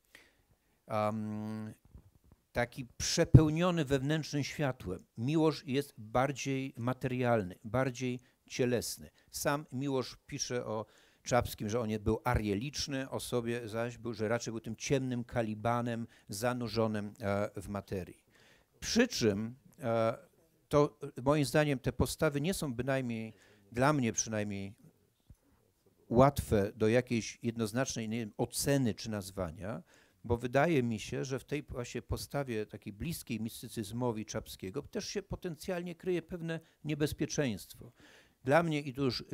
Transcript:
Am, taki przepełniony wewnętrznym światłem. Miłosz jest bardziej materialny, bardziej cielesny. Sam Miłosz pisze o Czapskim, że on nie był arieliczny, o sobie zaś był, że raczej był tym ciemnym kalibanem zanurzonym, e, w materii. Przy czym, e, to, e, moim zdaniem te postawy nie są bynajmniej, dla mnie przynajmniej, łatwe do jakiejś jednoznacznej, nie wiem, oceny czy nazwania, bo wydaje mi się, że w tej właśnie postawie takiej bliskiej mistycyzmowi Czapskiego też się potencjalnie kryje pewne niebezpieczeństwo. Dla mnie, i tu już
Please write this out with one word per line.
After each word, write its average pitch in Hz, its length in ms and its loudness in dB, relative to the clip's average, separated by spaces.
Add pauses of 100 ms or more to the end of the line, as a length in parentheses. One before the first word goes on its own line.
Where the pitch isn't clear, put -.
(880)
Am, 107 840 -4 (800)
taki 120 340 -2 (100)
przepełniony 165 880 6
wewnętrznym 139 600 0
światłem. 123 600 -4 (140)
Miłosz 151 480 2
jest 139 320 -2
bardziej 135 800 -2
materialny, 120 880 0
bardziej 123 560 -2 (260)
cielesny. 120 640 -2 (200)
Sam 151 420 -2
Miłosz 131 440 -2 (100)
pisze 123 400 -6
o 110 200 -6 (360)
Czapskim, 117 460 0
że 113 120 0
on 110 80 -2
nie 107 100 -2
był 110 260 2
arieliczny, 123 880 0
o 110 100 -6
sobie 120 480 -2
zaś 117 300 -4
był, 117 160 -6
że 107 140 -2
raczej 117 240 -2
był 113 80 -6
tym 110 160 -8
ciemnym 127 480 0
kalibanem 117 800 -2 (220)
zanurzonym, 110 920 0
e, 101 400 0
w - 80 -12
materii. 98 560 -6 (560)
Przy - 280 2
czym, 110 460 2 (240)
e, 117 400 2 (500)
to, 147 300 4 (200)
e, 127 40 -10
moim 143 220 4
zdaniem 147 340 2
te 127 140 -2
postawy 143 480 0
nie 175 140 0
są 143 200 -4
bynajmniej, 120 580 -2 (400)
dla 127 200 4
mnie 123 200 4
przynajmniej, 104 640 -2 (1300)
łatwe 113 680 6
do 110 120 4
jakiejś 120 540 2
jednoznacznej, 117 640 -2
nie 110 100 -4
wiem, 110 180 -6
oceny 131 580 2
czy - 160 -8
nazwania, 98 720 -6 (420)
bo 117 120 0
wydaje 131 460 2
mi 117 160 0
się, 135 260 -6
że 131 140 -6
w - 60 -12
tej 147 180 -6
właśnie 120 400 -8
postawie 120 640 -4
takiej - 260 -12
bliskiej 117 480 -6
mistycyzmowi 113 880 -4
Czapskiego - 560 -8
też - 260 -8
się 202 140 -6
potencjalnie 180 720 -8
kryje 175 280 -2
pewne 165 380 -6 (240)
niebezpieczeństwo. 147 1080 -2 (520)
Dla 143 180 6
mnie, 156 180 0
i 147 120 -8
tu 139 120 -2
już 123 300 0